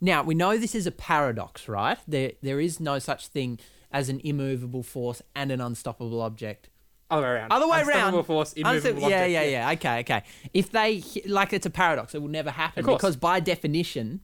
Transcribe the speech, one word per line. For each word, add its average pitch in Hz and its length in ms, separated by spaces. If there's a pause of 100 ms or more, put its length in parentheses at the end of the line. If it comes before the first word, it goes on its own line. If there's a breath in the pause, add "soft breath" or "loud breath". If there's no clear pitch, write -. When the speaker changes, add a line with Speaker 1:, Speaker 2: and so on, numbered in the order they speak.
Speaker 1:
Now, 170 220
we 160 120
know 185 220
this 226 180
is 202 120
a 170 60
paradox, 135 760
right? 113 380
There, 135 260 (100)
there 139 180
is 165 200
no 143 180
such - 300
thing 123 300 (320 soft breath)
as 139 180
an 135 160
immovable 135 580
force 120 380 (140)
and 139 180
an 127 80
unstoppable 117 600
object. 110 460 (420)
Speaker 2:
Other 156 160
way - 20
around. 117 240
Speaker 1:
Other 277 160
way 330 120
Speaker 2:
Unstoppable 247 400
Speaker 1:
around. 160 40
Speaker 2:
force, 156 300
Speaker 1:
Unsto- 156 160
Speaker 2:
immovable 147 400
Speaker 1:
yeah, 190 140
Speaker 2:
object. 180 80
Speaker 1:
yeah, 160 100
Speaker 2:
Yeah. 147 80 (180)
Speaker 1:
yeah. - 40
Okay, 123 280
okay. 123 220 (320 loud breath)
If 190 160
they 214 300
hi-, - 260
like, 196 260
it's 196 140
a 175 40
paradox. 156 440
It 151 80
will 147 80
never 151 200
happen 160 300
Speaker 2:
Of - 60
course. 269 160
Speaker 1:
because 185 140
by 175 240
definition 160 840